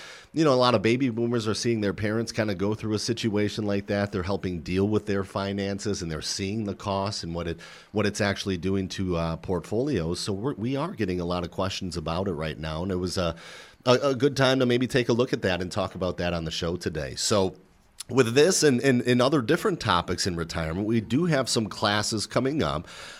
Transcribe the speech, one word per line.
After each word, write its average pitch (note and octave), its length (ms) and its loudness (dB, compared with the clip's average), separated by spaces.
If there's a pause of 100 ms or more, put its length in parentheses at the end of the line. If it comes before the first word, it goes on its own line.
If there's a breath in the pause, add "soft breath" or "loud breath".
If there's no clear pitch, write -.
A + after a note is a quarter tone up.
(320 loud breath)
you D3+ 100 2
know, C#3+ 120 6
a - 20 4
lot B2 180 6
of G#2 60 6
baby A#2+ 300 4
boomers A#2 360 0
are A2 60 2
seeing A#2 300 0
their G2+ 100 2
parents G#2+ 400 -2
kinda G#2+ 220 0
go G2 180 0
through G#2+ 220 -4
a G#2 40 2
situation G#2 680 0
like G2+ 220 -2
that. G2+ 220 0
They're F#2 120 -2
helping F2+ 380 -2
deal F#2 280 2
with G#2 160 2
their G2 180 0
finances, G2 800 -4
and E2 100 -4
they're D#2 120 -4
seeing G2+ 420 -4
the G2+ 100 -4
costs G2 480 -4
and E2+ 120 -6
what E2+ 120 -4
it, E2+ 140 -6 (320 loud breath)
what G#2 140 2
it's G2+ 160 0
actually G2 340 0
doing F#2+ 320 0
to, F2+ 280 0
uh, E2 200 0
portfolios. F#2 840 -2
So - 140 -4
we're, A2 220 -2
we B2 220 -4
are D#3+ 160 -4
getting F#2 280 0
a F2 60 -2
lot F2 180 0
of E2+ 60 -6
questions F#2+ 440 -4
about E2 320 -2
it F#2+ 60 0
right D#2 260 -4
now, D#2 240 -4
and G2 80 -2
it F#2 60 0
was F2+ 220 -2
a, E2+ 180 0 (480 loud breath)
a, B2 120 8
a C#3 180 2
good C3 200 2
time C3 260 4
to B2+ 60 4
maybe A#2+ 200 4
take B2 240 2
a - 20 6
look A#2 220 2
at A#2 80 -2
that F2+ 180 2
and F2+ 100 -4
talk F#2 240 -2
about F2+ 220 -2
that F2 160 0
on E2+ 140 -2
the D#2+ 40 -4
show E2+ 260 -2
today. D2+ 400 -4
So G2 400 2 (520)
with A#2 260 2
this D3+ 280 4
and, C3 200 4
and, B2 200 4
and B2 180 2
other C3+ 220 2
different F3 380 0
topics F2+ 480 0
in F2 80 -4
retirement, E2 500 -4
we A#2 140 2
do C3 240 0
have C#3 240 2
some A2+ 180 0
classes G#2 580 0
coming C3 380 0
up. D2+ 240 -2 (340 loud breath)